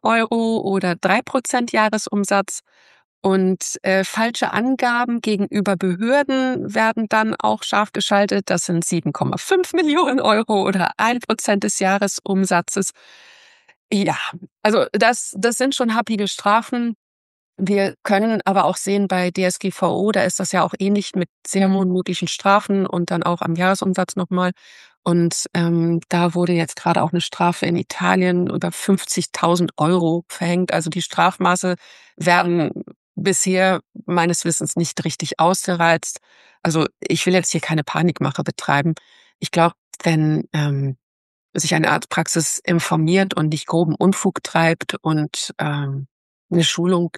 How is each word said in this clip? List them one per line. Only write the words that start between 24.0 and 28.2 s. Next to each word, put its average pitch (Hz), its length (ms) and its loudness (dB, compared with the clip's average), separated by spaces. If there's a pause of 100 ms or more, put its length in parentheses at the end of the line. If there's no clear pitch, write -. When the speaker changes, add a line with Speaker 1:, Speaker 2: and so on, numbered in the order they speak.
Speaker 1:
nochmal. 180 380 -2 (500)
Und, 170 520 2
ähm, 170 460 2 (100)
da 170 240 2
wurde 175 180 2
jetzt 165 240 0
gerade - 260 2
auch 170 100 -2
eine 170 100 0
Strafe - 440 0
in 175 100 0
Italien 180 720 0